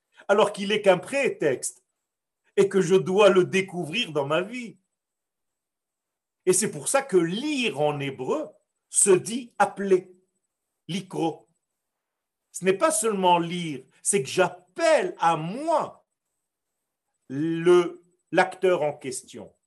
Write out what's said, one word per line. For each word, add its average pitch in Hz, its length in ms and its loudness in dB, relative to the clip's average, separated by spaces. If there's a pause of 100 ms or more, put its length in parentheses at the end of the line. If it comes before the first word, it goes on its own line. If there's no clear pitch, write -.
(280)
alors 202 260 4
qu'il 196 180 -6
est 208 120 -2
qu'un 185 160 6
prétexte, - 840 -4 (720)
et 196 140 2
que 196 120 0
je 175 140 2
dois 185 340 4
le 185 160 4
découvrir 180 680 -4
dans 143 160 -4
ma 156 140 -2
vie. 226 360 -12 (1700)
Et 185 80 4
c'est 202 180 -2
pour 143 160 -12
ça 277 140 0
que 190 160 0
lire 220 600 -2
en 147 200 0
hébreu 139 480 -6 (420)
se - 220 4
dit 196 480 0
appeler, 196 520 0 (760)
likro. 160 600 -6 (1040)
Ce - 140 -10
n'est 190 80 2
pas 320 180 0
seulement 190 480 0
lire, 165 440 -8 (180)
c'est 180 220 0
que - 60 -10
j'appelle 202 880 0
à 165 180 2
moi 247 680 -4 (1200)
le, 165 760 2 (280)
l'acteur 180 500 2
en 147 120 -2
question. 123 600 -14 (120)